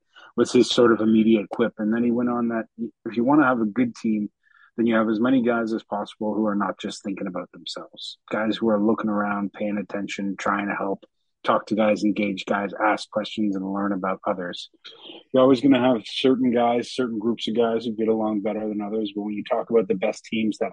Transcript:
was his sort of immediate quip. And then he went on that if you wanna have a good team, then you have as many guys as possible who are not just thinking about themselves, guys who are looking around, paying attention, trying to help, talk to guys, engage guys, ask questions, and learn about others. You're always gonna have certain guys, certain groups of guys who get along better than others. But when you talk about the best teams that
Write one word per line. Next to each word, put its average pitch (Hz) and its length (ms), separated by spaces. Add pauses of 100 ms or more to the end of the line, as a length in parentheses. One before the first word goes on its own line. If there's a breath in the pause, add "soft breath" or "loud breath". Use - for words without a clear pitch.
(360 loud breath)
was 120 160
his 123 160
sort 117 240
of 107 80
immediate 110 480
quip. 113 300
And 107 140
then 117 120
he 120 60
went 123 180
on 120 200
that 113 180 (400)
if 110 100
you 120 80
wanna 143 220
have 123 160
a - 20
good 113 320
team, 107 340 (460 soft breath)
then 117 100
you 117 100
have 110 120
as 110 100
many 127 240
guys 117 300
as 110 100
possible 104 520
who 107 120
are 104 80
not 98 240
just - 240
thinking 98 240
about 90 260
themselves, - 640 (120)
guys 107 280
who 113 100
are 104 140
looking 110 260
around, 104 460
paying 104 240
attention, 98 580
trying 101 320
to 101 60
help, 98 300 (400)
talk 113 220
to 110 80
guys, 104 300
engage 101 420
guys, 101 240 (120)
ask 104 280
questions, 104 440
and 95 160
learn 101 220
about 95 340
others. 90 440 (600 loud breath)
You're 131 120
always 131 180
gonna 135 180
have 120 280
certain 131 440
guys, 120 400
certain 117 280
groups 110 280
of 110 80
guys 113 300
who 117 80
get 110 160
along 110 320
better 107 260
than 104 140
others. 104 340
But 104 80
when 104 120
you 101 100
talk 117 240
about 113 180
the 98 80
best - 300
teams 110 340
that 98 140